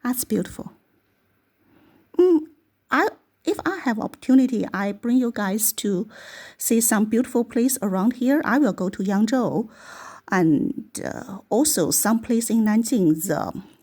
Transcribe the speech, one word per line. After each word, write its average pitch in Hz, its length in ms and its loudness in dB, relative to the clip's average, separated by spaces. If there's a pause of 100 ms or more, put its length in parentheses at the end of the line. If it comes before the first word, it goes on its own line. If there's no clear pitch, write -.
That's 247 200 -2
beautiful. - 500 -4 (1400)
Mm, 339 300 4 (420)
I, 330 200 2 (340)
if 403 220 -4
I 381 140 -4
have 226 200 -4
opportunity, 254 760 2
I 196 180 -4
bring 233 260 -2
you 247 140 2
guys 208 420 -2
to 202 340 -2 (500)
see 233 240 0
some 220 240 2
beautiful 233 380 0
place 240 380 0
around 196 320 0
here. 269 320 0
I 226 120 0
will 269 160 4
go 180 160 -4
to 196 140 -8
Yangzhou 208 680 0 (600)
and, - 720 0
uh, - 360 -10 (100)
also 208 420 2
some 220 280 2
place 226 300 -2
in 226 160 2
Nanjing, 214 640 2
the - 260 -4 (300)